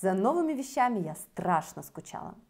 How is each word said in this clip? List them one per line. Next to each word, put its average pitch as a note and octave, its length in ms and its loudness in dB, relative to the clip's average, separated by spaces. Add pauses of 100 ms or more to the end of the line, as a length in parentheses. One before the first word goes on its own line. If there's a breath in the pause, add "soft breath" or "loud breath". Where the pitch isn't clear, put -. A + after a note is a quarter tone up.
за F#3 140 2
новыми D#4 400 2
вещами B3 460 0
я D#3 140 -4
страшно E3 680 -2
скучала. - 520 -12 (160)